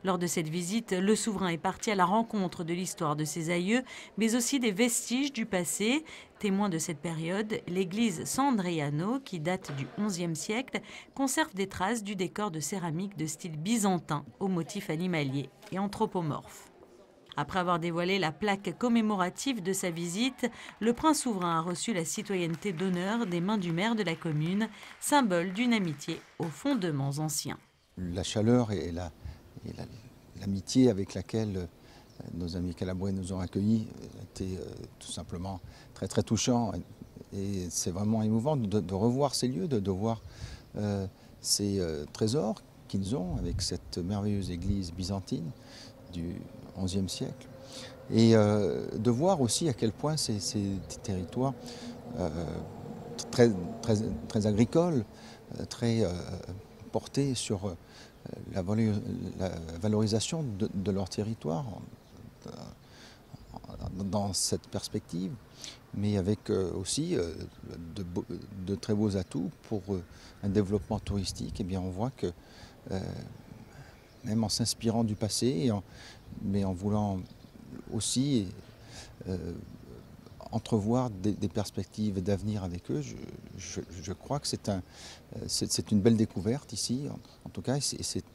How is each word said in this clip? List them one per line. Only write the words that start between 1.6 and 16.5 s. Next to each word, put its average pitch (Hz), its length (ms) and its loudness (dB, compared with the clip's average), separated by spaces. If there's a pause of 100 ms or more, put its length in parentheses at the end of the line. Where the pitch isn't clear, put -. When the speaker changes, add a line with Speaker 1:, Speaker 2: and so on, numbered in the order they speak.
Speaker 1:
à 214 60 4
la 185 80 8
rencontre 196 640 2
de 165 80 0
l'histoire 175 420 0
de 147 80 0
ses 160 280 -2
aïeux, 190 320 4 (340)
mais 220 180 4
aussi 254 240 2
des 233 140 4
vestiges 240 580 2
du 220 140 -2
passé. 220 580 2 (360)
Témoin 202 280 4
de 170 100 0
cette 156 220 -2
période, 175 720 -2
l'église 190 560 0
San 262 220 2
Andreano, 180 760 2
qui 185 180 -8
date 180 380 -2
du 135 100 -4 (100)
onzième 175 380 0
siècle, 214 460 -4 (340)
conserve 277 380 2
des 190 140 -2
traces 208 360 0
du 202 140 -4
décor 190 340 -2
de 160 80 -4
céramique 175 560 -4
de 156 100 -2
style 160 320 -6
byzantin, 175 680 2 (160)
aux 196 80 2
motifs 185 400 -2
animaliers 156 600 0 (220)
et 180 80 -2
anthropomorphes. 196 920 -2 (680)